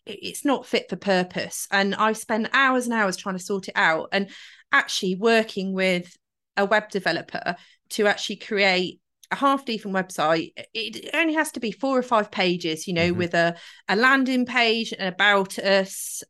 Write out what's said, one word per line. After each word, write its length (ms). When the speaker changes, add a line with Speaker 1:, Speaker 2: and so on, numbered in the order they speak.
Speaker 1:
it's 380
not 220
fit 240
for 80
purpose. 720
And 240
I 180
spend 380
hours 340
and 80
hours 220
trying 220
to 60
sort 260
it 80
out. 340
And 180
actually 420
working 580
with 440
a 80
web 240
developer 640
to 160
actually 300
create 640
a 40
half 280
decent 300
website, 600
it 400
only 220
has 160
to 80
be 120
four 260
or 40
five 300
pages, 560
you 60
know, 160
Speaker 2:
Mm-hmm. 100
Speaker 1:
with 160
a, 200
a 80
landing 500
page, 460
an 140
about 540
us, 720